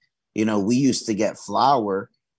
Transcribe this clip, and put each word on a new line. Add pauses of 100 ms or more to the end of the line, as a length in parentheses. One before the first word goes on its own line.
(340)
You
know,
we
used
to
get
flower (280)